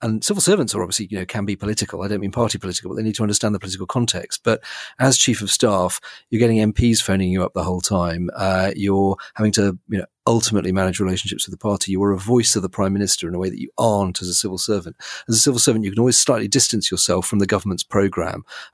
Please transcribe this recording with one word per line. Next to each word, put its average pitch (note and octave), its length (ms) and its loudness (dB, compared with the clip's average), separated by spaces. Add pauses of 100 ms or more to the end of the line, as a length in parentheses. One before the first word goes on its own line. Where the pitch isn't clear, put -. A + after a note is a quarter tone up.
and A2 220 0
civil G3+ 160 0
servants F3 340 2
are G2+ 80 -2
obviously, F#2 280 -4
you G#2 80 -6
know, F#2 80 -6
can G#2 180 -4
be G2 120 -2
political. G2+ 460 -4
I G2 60 -4
don't G#2 120 -2
mean G2 120 -4
party A#2 260 0
political, F#2 320 -8
but - 60 -8
they A2 80 -2
need G#2+ 120 0
to A2 60 -2
understand G#2 320 0
the F#2+ 60 -4
political F#2+ 260 -8
context. - 560 -2
But A2 200 0 (360)
as C3 180 4
chief G#2 260 2
of G2 80 -4
staff, F#2+ 500 2 (300)
you're A2 100 0
getting A2+ 180 6
M G#2+ 140 4
Ps A2+ 280 4
phoning F#2+ 300 0
you F#2 140 2
up - 80 -4
the F2+ 100 -2
whole F2+ 200 -2
time. F2 520 0
Uh, F#2+ 400 0
you're G2 420 2 (180)
having G#2+ 180 2
to, G2+ 260 2 (100)
you G#2 100 -2
know, - 80 -6 (200)
ultimately G#2+ 440 2
manage F#2 300 0
relationships - 460 -2
with F#2 60 -14
the - 100 -14
party. G2 300 -2
You F#2+ 100 0
are G2+ 100 4
a F#2+ 60 -2
voice A#2 360 2
of G2 80 0
the F#2+ 60 -4
Prime G2 240 0
Minister G2 340 -2
in F2 80 -6
a F2+ 40 -4
way F#2 100 -2
that - 120 -6
you - 180 -8
aren't G2+ 420 2
as F2+ 80 -6
a F2 60 -2
civil F#2+ 240 -2
servant. F#2+ 380 -4 (320)
As A2 80 2
a - 20 4
civil B2 200 4
servant, A2+ 260 2
you F#2+ 60 -2
can G#2 80 -2
always B2 200 4
slightly A2 280 2
distance A2 440 0
yourself F2+ 360 0
from G#2+ 120 0
the G2 80 4
government's F#2+ 360 -2
programme, F#2 640 -2 (280)